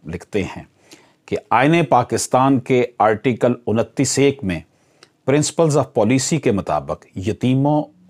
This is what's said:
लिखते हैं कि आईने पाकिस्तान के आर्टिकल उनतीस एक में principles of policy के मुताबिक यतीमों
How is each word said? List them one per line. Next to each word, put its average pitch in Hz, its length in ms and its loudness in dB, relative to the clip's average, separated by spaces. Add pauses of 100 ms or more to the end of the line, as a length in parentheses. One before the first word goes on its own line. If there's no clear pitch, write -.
लिखते 90 340 -6
हैं 80 240 -10 (640)
कि - 80 -4 (160)
आईने 147 300 4
पाकिस्तान 127 760 2
के 123 220 0 (200)
आर्टिकल 113 560 0 (100)
उनतीस 117 520 -2
एक 139 260 2
में 85 180 -4 (680)
principles 151 460 0
of 131 100 0 (120)
policy 131 420 2
के 123 120 0
मुताबिक 78 520 -4 (140)
यतीमों 131 640 -2 (280)